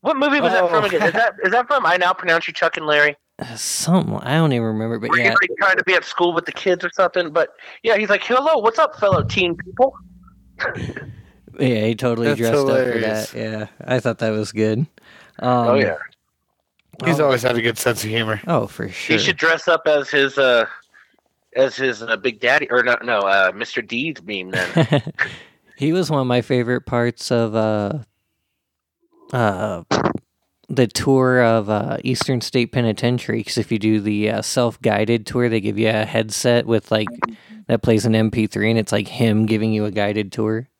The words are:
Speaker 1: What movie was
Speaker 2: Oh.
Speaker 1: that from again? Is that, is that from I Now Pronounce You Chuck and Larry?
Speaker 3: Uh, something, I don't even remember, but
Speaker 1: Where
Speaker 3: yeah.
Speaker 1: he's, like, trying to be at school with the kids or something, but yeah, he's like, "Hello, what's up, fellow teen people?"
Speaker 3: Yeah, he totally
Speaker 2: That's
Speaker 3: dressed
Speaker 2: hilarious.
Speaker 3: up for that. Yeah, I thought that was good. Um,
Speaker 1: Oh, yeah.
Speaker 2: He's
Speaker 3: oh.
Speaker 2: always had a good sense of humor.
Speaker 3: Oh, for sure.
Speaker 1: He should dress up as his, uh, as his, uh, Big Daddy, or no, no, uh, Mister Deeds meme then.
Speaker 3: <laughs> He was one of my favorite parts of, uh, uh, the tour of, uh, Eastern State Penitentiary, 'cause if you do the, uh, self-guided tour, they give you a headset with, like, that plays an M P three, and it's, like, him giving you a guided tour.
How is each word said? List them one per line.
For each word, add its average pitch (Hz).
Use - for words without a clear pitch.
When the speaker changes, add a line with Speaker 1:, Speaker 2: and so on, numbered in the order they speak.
Speaker 1:
What 285
movie 285
was -
Speaker 2:
Oh. 185
Speaker 1:
that 175
from 165
again? 185
Is 175
that, 220
is 185
that 240
from 262
I 180
Now 180
Pronounce 165
You 160
Chuck 165
and 156
Larry? 147
Speaker 3:
Uh, 120
something, -
I 139
don't 160
even 117
remember, 110
but 104
Speaker 1:
Where -
Speaker 3:
yeah. 117
Speaker 1:
he's, -
like, -
trying 190
to 190
be 190
at 170
school 175
with 165
the 160
kids 180
or 175
something, 175
but 156
yeah, 220
he's 214
like, 202
"Hello, 262
what's 220
up, 311
fellow 190
teen 175
people?" -
Speaker 3:
Yeah, 117
he 117
totally 117
Speaker 2:
That's 143
Speaker 3:
dressed 117
Speaker 2:
hilarious. 123
Speaker 3:
up -
for 120
that. 110
Yeah, 107
I 123
thought 117
that 113
was 107
good. 107
Um, 120
Speaker 1:
Oh, 123
yeah. 101
Speaker 2:
He's 156
Speaker 3:
oh. 156
Speaker 2:
always 127
had 123
a 117
good 117
sense 113
of 107
humor. 110
Speaker 3:
Oh, 127
for 110
sure. -
Speaker 1:
He 101
should 160
dress 160
up 170
as 147
his, 139
uh, 123
as 131
his, 123
uh, 113
Big 107
Daddy, 131
or 123
no, 120
no, 117
uh, 98
Mister 117
Deeds 123
meme 92
then. 120
Speaker 3:
<laughs> -
He 147
was 175
one 147
of 127
my 123
favorite 123
parts 120
of, 117
uh, 107
uh, 101
the 131
tour 127
of, 113
uh, 107
Eastern 127
State 120
Penitentiary, 117
'cause -
if 110
you 113
do 110
the, 104
uh, 110
self-guided 113
tour, 123
they 113
give 101
you 110
a 110
headset 113
with, 110
like, 110
that 113
plays 110
an 110
M 110
P 110
three, 107
and 113
it's, 107
like, 101
him 110
giving 110
you 107
a 107
guided 101
tour. 110